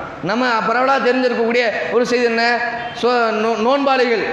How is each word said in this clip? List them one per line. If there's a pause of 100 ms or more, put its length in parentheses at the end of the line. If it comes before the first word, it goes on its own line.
(220)
நம்ம (220)
பரவலா
தெரிஞ்சிருக்கக்கூடிய (300)
ஒரு
செய்தி
என்ன? (440)
சோ-,
நோ-,
நோன்பாளிகள்